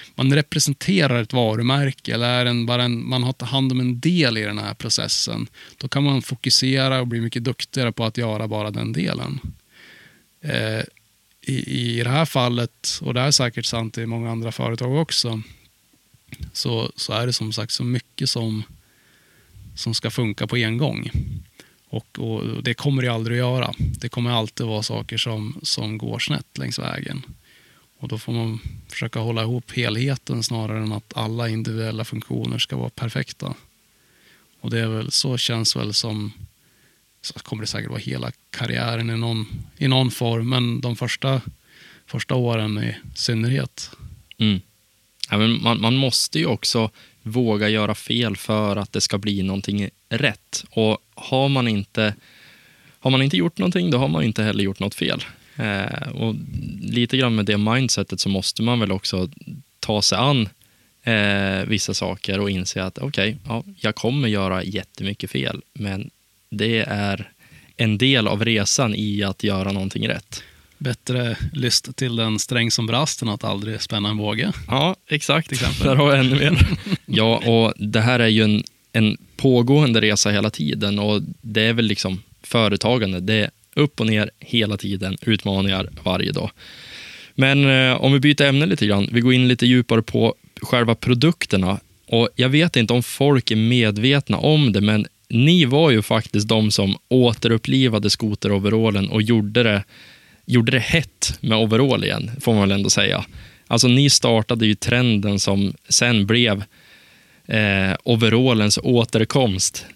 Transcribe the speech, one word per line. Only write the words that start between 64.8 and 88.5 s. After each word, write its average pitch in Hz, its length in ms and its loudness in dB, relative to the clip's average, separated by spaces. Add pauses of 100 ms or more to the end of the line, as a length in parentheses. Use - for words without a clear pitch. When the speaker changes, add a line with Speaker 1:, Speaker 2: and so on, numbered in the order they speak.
Speaker 2:
fel, - 300 -4 (120)
men 101 360 -8 (400)
det 110 380 0
är 101 440 -4 (460)
en 110 200 2
del 127 300 4
av 101 180 0
resan 110 500 2
i 104 280 -2
att 98 200 -4
göra 98 280 0
någonting 98 360 -4
rätt. - 360 -8 (340)
Speaker 1:
Bättre 123 600 -4 (160)
lyst 131 420 -2
till 123 200 -2
den 110 240 0
sträng 117 320 0
som 113 160 -2
brast 127 340 0
än 113 80 -2
att 104 140 -6
aldrig 104 380 -4
spänna 104 280 -4
en 107 80 -2
båge. 107 360 -2 (140)
Speaker 2:
Ja, 151 280 0 (120)
exakt. 151 400 0
Speaker 1:
Till 131 100 -2
exempel. 139 300 0
Speaker 2:
Där 135 80 4
har 143 160 6
vi 139 60 6
ännu 131 180 4
mer. 143 360 6
Speaker 1:
<laughs> - 340 -4
Speaker 2:
Ja, 113 320 4
och 113 400 4
det 104 240 0
här 120 180 4
är 117 80 4
ju 110 160 4
en, 107 200 2 (300)
en 110 240 2 (200)
pågående 127 640 4
resa 107 280 2
hela 104 200 2
tiden 101 500 -2
och 104 220 0 (200)
det 110 200 -2
är 113 120 4
väl 113 120 0
liksom 95 360 -2 (220)
företagande. 104 760 2
Det 95 140 0
är 107 160 2 (260)
upp 147 240 0
och 113 80 0
ner 107 220 0 (100)
hela 104 380 -2
tiden, 95 440 -6
utmaningar 98 680 0 (140)
varje 92 280 0
dag. - 200 -4 (840)
Men, 135 540 4
eh, 127 120 0
om 135 120 6
vi 139 60 6
byter 143 220 4
ämne 139 240 4